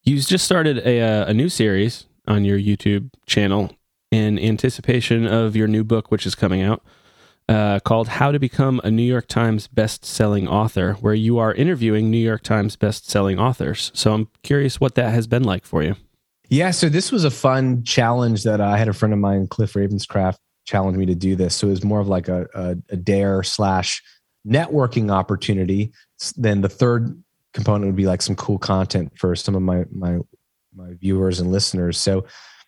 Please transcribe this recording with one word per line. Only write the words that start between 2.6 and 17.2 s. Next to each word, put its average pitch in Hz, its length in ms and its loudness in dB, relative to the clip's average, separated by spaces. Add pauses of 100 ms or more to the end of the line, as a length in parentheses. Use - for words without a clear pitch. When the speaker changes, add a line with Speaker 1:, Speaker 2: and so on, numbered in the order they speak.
Speaker 1:
channel 101 460 0 (400)
in 107 260 2
anticipation 117 880 0
of 110 300 2
your 107 120 2
new 107 160 2
book, 110 280 0
which 110 140 0
is 95 100 -4
coming 95 260 0
out, 104 220 0 (680)
uh, 104 300 2
called 113 300 0
How 139 220 0
to 147 60 0
Become 135 460 0
a 107 80 0
New 113 120 2
York 123 240 0
Times 113 400 0
Best-Selling 104 800 0
Author, 101 480 0
where 107 200 0
you 113 240 2
are 110 140 2
interviewing 113 580 2
New 113 60 2
York 113 260 0
Times 107 320 0
best-selling 98 640 0
authors. - 560 -2
So - 180 2
I'm 110 140 -2 (160)
curious 143 360 0
what 135 160 0
that 117 180 0
has 117 120 2
been 120 180 0
like 101 220 -2
for 85 160 -2
you. 90 140 -2 (540)
Speaker 2:
Yeah, 165 200 2
so 170 200 0
this 165 220 0
was 208 120 2